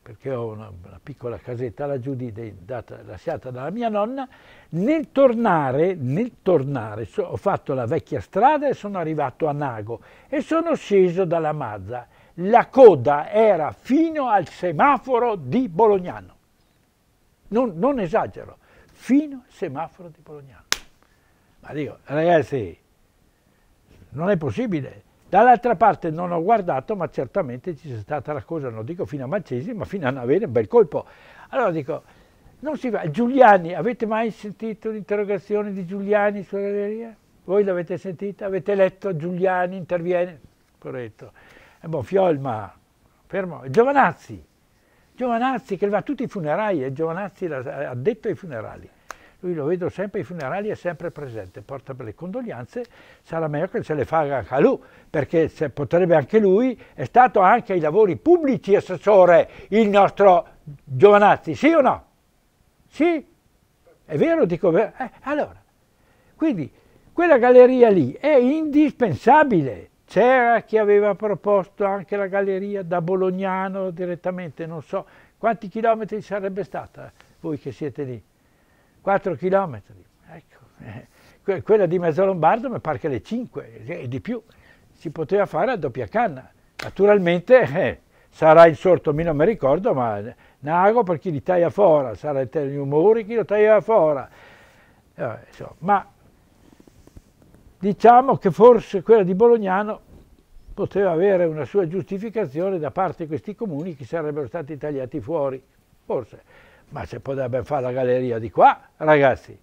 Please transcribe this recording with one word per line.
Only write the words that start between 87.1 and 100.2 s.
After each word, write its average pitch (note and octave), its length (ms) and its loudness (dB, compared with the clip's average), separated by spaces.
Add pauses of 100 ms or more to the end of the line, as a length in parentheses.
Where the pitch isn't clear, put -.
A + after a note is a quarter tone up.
eh, C#3+ 400 -2 (280)
sarà D#3+ 380 10
insorto, D#3+ 460 2
mi D3+ 100 -4
non E3 140 -2
mi D3+ 80 4
ricordo, F#3 480 0
ma A#2 280 -2 (380)
Nago F#3 440 2
per F3 140 -2
chi F3+ 140 -8
li C#3+ 100 -6
taglia F3 280 2
fora, D3+ 460 2
sarà C#3 260 -4
il C3 80 -6
Termini C#3+ 360 -6
Mori F#3+ 400 2
chi A3 100 -8
lo G#3+ 100 -2
taglia G#3+ 340 4
fora. D#3 500 0 (840)
Eh, A#2+ 220 -10 (100)
insomma, - 320 -20
ma F#3+ 320 -2 (1700)
diciamo A#3+ 560 6
che F#3 160 -2
forse G#3 500 4
quella A3 220 6
di F3+ 100 0
Bolognano G#3 680 0 (720)